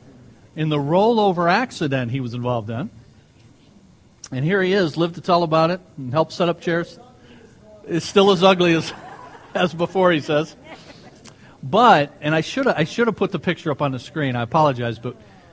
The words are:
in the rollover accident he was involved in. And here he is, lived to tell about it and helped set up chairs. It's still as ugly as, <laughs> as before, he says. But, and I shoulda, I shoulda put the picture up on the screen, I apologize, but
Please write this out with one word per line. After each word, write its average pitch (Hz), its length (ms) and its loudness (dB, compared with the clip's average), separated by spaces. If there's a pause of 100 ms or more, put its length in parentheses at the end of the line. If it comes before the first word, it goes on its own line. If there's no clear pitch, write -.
(540)
in 156 140 -2
the 151 80 0
rollover 175 720 2
accident 147 600 -2
he 131 100 -4
was 120 140 -6
involved 120 340 -4
in. 123 220 -8 (1400)
And 131 140 -4
here 185 180 0
he 185 120 0
is, 170 240 0
lived 170 160 0
to 160 80 -14
tell 175 200 2
about 160 280 2
it 180 100 -6 (160)
and 127 160 -10
helped 160 220 -2
set 175 160 0
up 170 100 -4
chairs. 170 380 -4 (920)
It's 165 160 -4
still 202 260 4
as 175 120 2
ugly 180 320 4
as, - 180 -4 (320)
<laughs> - 300 -14
as 185 180 -2
before, 175 400 2
he 160 80 0
says. 156 340 -2 (1080)
But, 165 580 4
and 151 140 -2
I 160 80 2
shoulda, 247 360 -2
I 151 60 0
shoulda 226 280 -2
put - 200 -2
the 170 60 -4
picture 170 320 -4
up 139 100 -4
on 143 120 -2
the 127 60 -6
screen, 131 380 -4
I 120 60 -2
apologize, 123 560 0
but - 180 -10 (360)